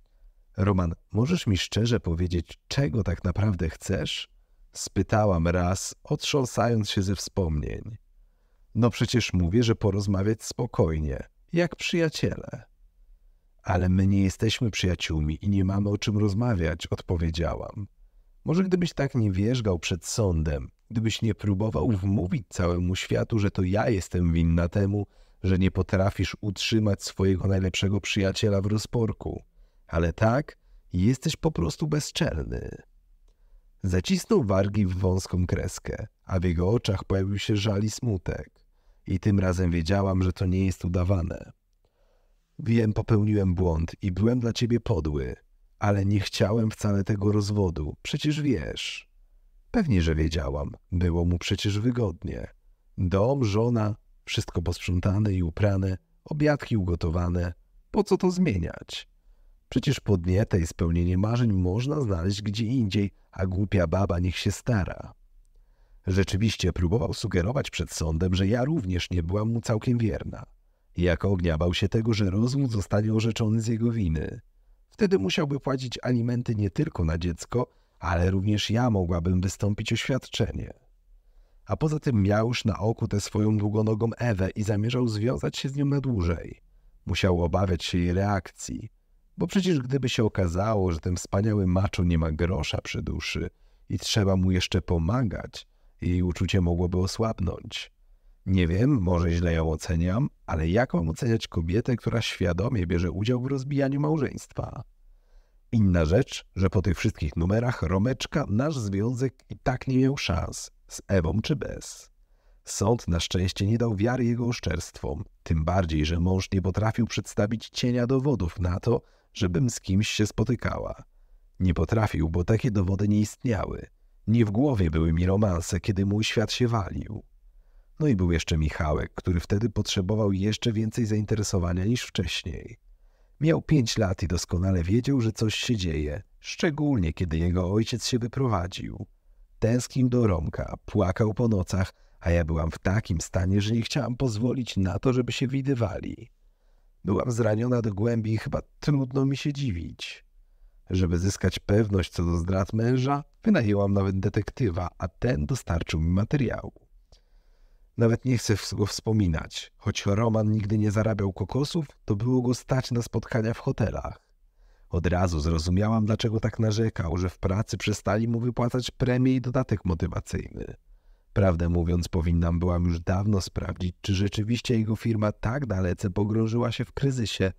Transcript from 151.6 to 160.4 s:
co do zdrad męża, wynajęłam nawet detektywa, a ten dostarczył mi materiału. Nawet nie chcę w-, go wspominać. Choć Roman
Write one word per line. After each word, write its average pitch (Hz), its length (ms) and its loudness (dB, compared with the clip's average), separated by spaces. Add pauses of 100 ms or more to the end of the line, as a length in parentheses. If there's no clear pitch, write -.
co - 140 -2
do 85 120 2
zdrad 92 360 -2
męża, 127 520 0 (180)
wynajęłam 104 500 4
nawet 98 280 2
detektywa, 95 680 -2 (100)
a 92 100 -4
ten 123 380 -2
dostarczył 85 540 -2
mi 82 100 2
materiału. 107 640 0 (1200)
Nawet 113 280 2
nie 127 140 2
chcę 104 180 0
w-, - 180 -6
go 104 120 0
wspominać. - 920 -2
Choć - 300 -4
Roman 107 440 2